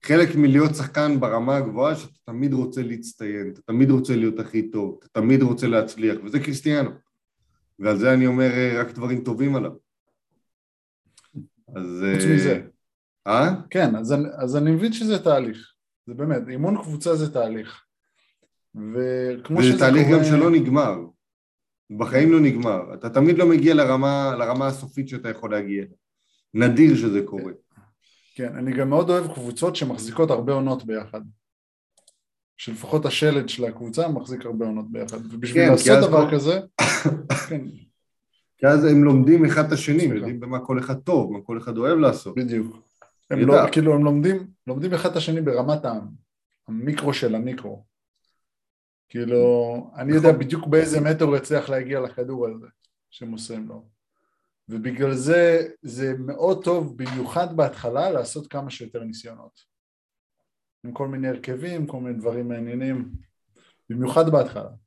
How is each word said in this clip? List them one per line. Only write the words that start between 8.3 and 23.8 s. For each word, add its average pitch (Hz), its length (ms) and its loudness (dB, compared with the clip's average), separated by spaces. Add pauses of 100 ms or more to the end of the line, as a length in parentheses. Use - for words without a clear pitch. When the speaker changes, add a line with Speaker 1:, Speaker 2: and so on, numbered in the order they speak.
Speaker 1:
אה, 123 300 -2
רק 120 100 -6
דברים 120 320 -6
טובים 127 320 -2
עליו. 101 160 -4 (2000)
אז, 90 300 -8 (100)
Speaker 2:
חוץ 95 100 0
Speaker 1:
אה, 156 100 4
Speaker 2:
מזה. 95 260 2 (680)
Speaker 1:
אה? 127 220 2 (200)
Speaker 2:
כן, 147 260 0
אז 113 180 -4
אני, 143 100 0 (140)
אז 131 200 -4
אני 151 140 2
מבין 202 220 0
שזה 214 300 -4
תהליך. 123 500 -2 (340)
זה 120 60 -14
באמת, 139 360 -4
אימון 165 340 -4
קבוצה 156 320 -4
זה 156 180 -4
תהליך. 113 520 -6 (880)
וכמו 127 840 -4
Speaker 1:
וזה 127 100 6
Speaker 2:
שזה 123 100 4
Speaker 1:
תהליך 139 280 6
Speaker 2:
קורה 160 100 6
Speaker 1:
גם 156 60 6
שלא 151 280 4
נגמר. 131 440 2 (1000)
בחיים 131 340 4
לא 165 80 6
נגמר. 113 540 0
אתה 117 160 -10
תמיד 151 280 4
לא 175 120 4
מגיע 160 240 6
לרמה, 139 680 2